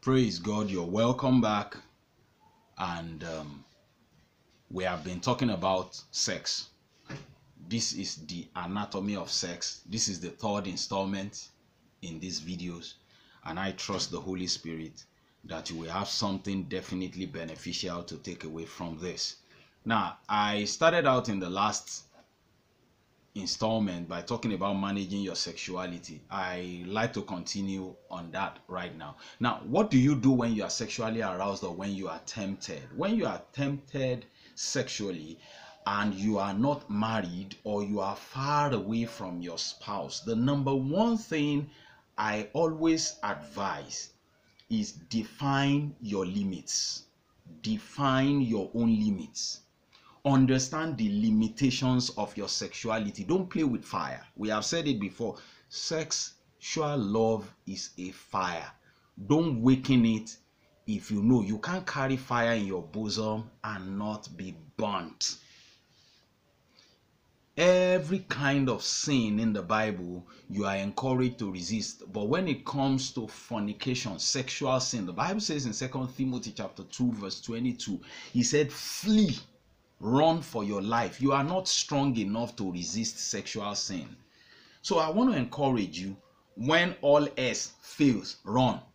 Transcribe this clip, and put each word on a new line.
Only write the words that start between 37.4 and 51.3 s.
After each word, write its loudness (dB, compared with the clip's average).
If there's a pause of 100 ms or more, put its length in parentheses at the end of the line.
or -2
you -2
are -2
far 0
away 0
from -8
your -8
spouse, -6
the -2
number 2
one 2
thing 0 (440)
I -2
always 2
advise -6 (580)
is 0
define 0
your 0
limits. -2 (580)
Define 2
your 2
own 6
limits. -2 (640)
understand 4
the 2 (120)
limitations 4